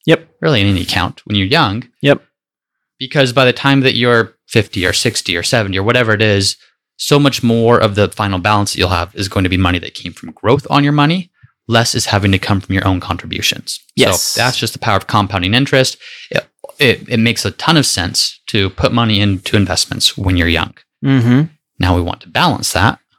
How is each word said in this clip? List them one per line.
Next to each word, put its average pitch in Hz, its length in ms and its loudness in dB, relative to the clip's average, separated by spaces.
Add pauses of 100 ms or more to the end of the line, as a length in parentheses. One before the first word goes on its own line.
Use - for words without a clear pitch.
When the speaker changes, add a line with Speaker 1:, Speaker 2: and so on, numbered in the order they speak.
Speaker 1:
Yep. - 220 -8 (120)
Speaker 2:
Really 151 200 0
in 98 80 2
any 95 140 0
account - 440 -4
when 104 100 -4
you're 95 100 -2
young. 120 420 -2 (140)
Speaker 1:
Yep. 139 200 2 (760)
Speaker 2:
Because 131 340 -2
by 131 120 2
the 123 80 4
time 139 280 2
that 127 160 2
you're 117 400 2 (100)
fifty 104 400 -2
or 85 60 0
sixty - 440 -2
or 85 60 -4
seventy 98 360 -2
or 95 40 -2
whatever 117 300 2
it 107 100 2
is, 101 340 2 (420)
so - 200 2
much 139 240 2
more 117 380 4
of 101 160 0
the 101 120 2
final 98 300 -2
balance 101 340 2
that - 60 -8
you'll 92 120 2
have 85 260 -2
is 95 120 -4
going 95 140 -2
to 90 80 0
be 92 60 0
money 90 240 2
that - 140 -16
came - 180 -12
from - 180 -16
growth 123 400 0
on 143 140 2
your 147 80 2
money. 156 380 0 (380)
Less 117 260 2
is 113 120 -2
having 101 260 2
to 95 60 2
come 98 220 -2
from 95 140 -6
your 95 120 0
own 92 120 0
contributions. - 800 -6 (160)
Speaker 1:
Yes. - 280 2
Speaker 2:
So - 180 -4
that's 123 180 0
just - 140 -4
the - 80 -12
power 110 160 0
of - 100 -4
compounding 98 480 -2
interest. 135 440 0 (320)
It, - 140 -2 (360)
it, 123 280 0
it 123 100 -2
makes 113 260 0
a 98 80 -4
ton 131 240 0
of 139 100 2
sense - 600 -4
to 98 220 0
put - 220 -2
money 110 280 2
into 101 360 0
investments - 640 -2
when 92 180 0
you're 85 120 0
young. 82 260 -2 (300)
Speaker 1:
Mm-hmm. 131 380 4 (360)
Speaker 2:
Now 90 160 2
we 87 80 0
want - 200 -6
to - 60 -20
balance - 440 -2
that 95 260 0 (200)